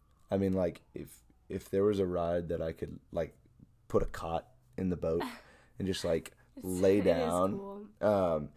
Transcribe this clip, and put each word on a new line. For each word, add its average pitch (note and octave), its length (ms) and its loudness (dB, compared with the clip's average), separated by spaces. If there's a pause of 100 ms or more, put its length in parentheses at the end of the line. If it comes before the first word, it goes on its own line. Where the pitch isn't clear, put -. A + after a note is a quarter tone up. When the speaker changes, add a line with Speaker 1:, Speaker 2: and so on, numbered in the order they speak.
(300)
Speaker 1:
I G2+ 80 0
mean, G2 140 2
like, F2+ 300 0 (120)
if, - 280 -14 (260)
if - 220 -8
there G2 140 2
was G#2 140 4
a F#2+ 80 2
ride F2 420 -2
that E2 140 -4
I D#2+ 100 -4
could, E2 260 -10 (140)
like, E2 240 -4 (520)
put G2+ 140 2
a - 40 2
cot - 400 -6 (300)
in F#2 140 -2
the F2 60 -2
boat E2+ 260 0 (280)
Speaker 2:
<laughs> - 280 -20
Speaker 1:
and G2 100 -4
just, F#2 160 -4
like, E2+ 280 -2 (240)
Speaker 2:
It's, - 80 -14
Speaker 1:
lay F#2 340 4
Speaker 2:
it F#2 80 2
is F2+ 80 6
Speaker 1:
down. F2 440 2
Speaker 2:
cool. G#2 280 -12 (140)
Speaker 1:
Um, F2 560 2